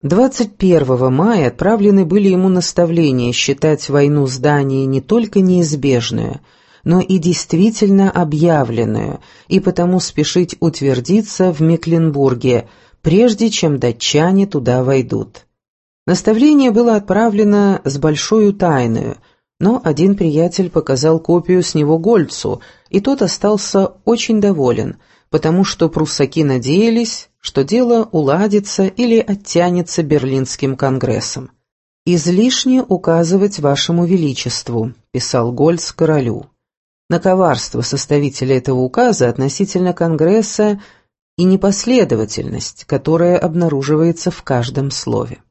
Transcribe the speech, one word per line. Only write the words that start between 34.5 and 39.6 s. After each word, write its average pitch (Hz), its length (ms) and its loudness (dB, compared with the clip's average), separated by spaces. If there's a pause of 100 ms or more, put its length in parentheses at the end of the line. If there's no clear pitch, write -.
писал 123 400 -2
Гольц 165 400 0
королю, 147 540 -2 (640)
«на 175 80 0
коварство 180 640 0
составителя 135 760 -2
этого 127 240 -2
указа 135 480 0
относительно 175 640 -2